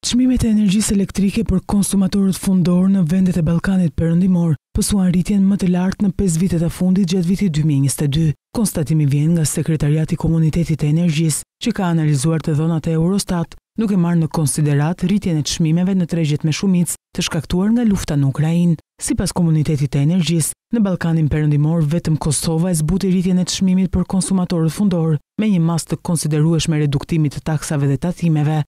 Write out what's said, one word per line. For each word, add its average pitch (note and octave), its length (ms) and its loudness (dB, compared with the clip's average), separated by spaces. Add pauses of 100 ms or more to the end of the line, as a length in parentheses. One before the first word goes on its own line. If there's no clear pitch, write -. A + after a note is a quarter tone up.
Çmimet B3+ 320 2
e A#3 80 0
energjisë G#3+ 460 2
elektrike G3 500 0
për F#3 140 0 (100)
konsumatorët G3 720 0
fundor F3+ 480 2
në G3 220 2
vendet F#3 260 2
e E3+ 80 0
Ballkanit E3+ 480 0
Perëndimor E3+ 640 2 (180)
pësuan F#3+ 380 0
rritjen F#3+ 340 2
më G3 160 2
të F#3+ 140 0
lartë F#3 320 0
në F#3 100 0
pesë F3 240 0
vitet E3+ 240 0
e D#3+ 80 -2
fundit F#3 400 0
gjatë F3+ 160 0
vitit G3 240 0
dy D3+ 160 0
mijë C#3 140 2
njëzet C#3 240 -2
e - 80 0
dy. E3 100 2 (320)
Konstatimi D#3+ 480 0
vjen D3 300 2
nga D#3+ 100 0
Sekretariati D#3 720 -2
i - 60 -6
Komunitetit D#3+ 580 0
të D3 140 0
Energjisë, E3 500 0 (160)
që A#3 160 -2
ka F3+ 160 0
analizuar D#3 480 0
të D#3 160 -2
dhënat D#3+ 320 -2
e D#3+ 80 0
Eurostat, F3 560 -2 (240)
duke G#3 240 0
marrë E3+ 220 2
në D3 100 -2
konsiderat D3+ 720 0
rritjen F#3 320 0
e C#3+ 80 -2
çmimeve F3 480 0
në F3+ 160 0
tregjet D#3 340 0
me D#3 140 0
shumicë F3+ 400 0 (160)
të - 140 -4
shkaktuar F#3 480 -2
nga A#3+ 100 0
lufta F#3 320 0
në C#3 160 2
Ukrainë. E3 460 0 (200)
Sipas A3 320 -2
Komunitetit D#3 640 0
të C#3+ 140 0
Energjisë, E3 480 0 (200)
në A#3+ 80 2
Ballkanin E3 480 0
Perëndimor D3+ 560 0
vetëm D#3 320 -2
Kosova E3 540 -2
e - 80 0
zbuti F#3 320 0
rritjen F#3 260 0
e F3+ 80 0
çmimit F#3 460 0
për F#3 180 0
konsumatorët F3+ 640 0
fundor, E3+ 400 0 (240)
me A3 80 0
një F#3 160 2
mas E3 240 -2
të - 160 -6
konsiderueshme D#3 760 0
reduktimit D3 560 -2
të - 100 -12
taksave D3 400 -2
dhe C#3 140 2
tatimeve D#3 560 0 (100)